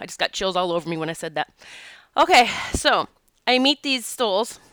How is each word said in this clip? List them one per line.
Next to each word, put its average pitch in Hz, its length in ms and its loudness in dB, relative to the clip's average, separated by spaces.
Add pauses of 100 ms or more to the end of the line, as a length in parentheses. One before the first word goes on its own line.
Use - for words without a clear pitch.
I - 40 -12
just - 140 -10
got - 140 -2
chills 190 240 -2
all 180 160 0
over 165 160 -2
me 170 80 -4
when 160 120 -4
I 165 40 -4
said 165 220 -10
that. - 180 -4 (640)
Okay, 277 320 6 (240)
so 226 340 0 (400)
I 247 100 4
meet 277 260 2
these 262 220 -2
souls 220 540 -2 (140)